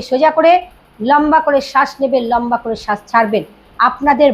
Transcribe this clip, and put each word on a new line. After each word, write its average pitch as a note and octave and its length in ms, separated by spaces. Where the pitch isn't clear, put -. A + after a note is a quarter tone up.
সোজা D4 280
করে, E4 140
লম্বা D4+ 360
করে C#4+ 140
শ্বাস C#4 200
নেবেন, C4 220
লম্বা A#3+ 300
করে A3+ 200
শ্বাস G#3 160
ছাড়বেন। G#3+ 340
আপনাদের C#4 460